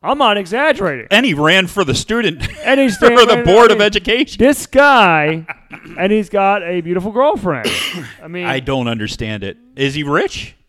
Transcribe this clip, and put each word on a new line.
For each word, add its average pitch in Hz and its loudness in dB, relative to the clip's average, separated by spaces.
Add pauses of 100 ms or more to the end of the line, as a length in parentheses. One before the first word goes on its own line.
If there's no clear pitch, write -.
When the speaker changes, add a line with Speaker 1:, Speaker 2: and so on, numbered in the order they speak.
Speaker 1:
I'm 254 -2
not 220 2
exaggerating. 196 -2
Speaker 2:
And 226 2
he 214 0
ran 160 2
for 190 -2
the 131 0
student 214 -4 (100)
<laughs> - -14
Speaker 1:
And 269 2
he's 247 2
Speaker 2:
for - 2
the 240 4
Speaker 1:
standing 240 2
Speaker 2:
Board 214 6
Speaker 1:
there. 208 2
Speaker 2:
of 208 2
Education. 214 -2
Speaker 1:
This 277 2
guy, 170 4 (500)
and 190 0
he's 214 0
got 196 0
a 175 -4
beautiful 180 -4
girlfriend. 202 0 (280)
<coughs> 143 -14
I - -20
mean, 175 -10
Speaker 2:
I 135 -2
don't 131 -4
understand 107 -6
it. 98 -10 (180)
Is 139 -2
he 151 -6
rich? 151 -4 (140)